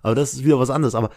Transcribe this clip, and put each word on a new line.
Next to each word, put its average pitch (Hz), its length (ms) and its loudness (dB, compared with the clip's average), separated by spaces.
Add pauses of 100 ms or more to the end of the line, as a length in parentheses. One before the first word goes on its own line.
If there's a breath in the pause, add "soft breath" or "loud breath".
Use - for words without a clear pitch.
Aber 113 140 -2
das 139 180 -2
ist 131 120 -12
wieder 147 140 4
was 127 100 0
anderes. 139 260 -2
Aber 113 220 -2